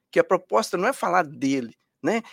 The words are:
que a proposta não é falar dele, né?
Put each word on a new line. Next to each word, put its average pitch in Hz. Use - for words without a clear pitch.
que -
a 165
proposta 196
não 185
é 269
falar 180
dele, 135
né? 214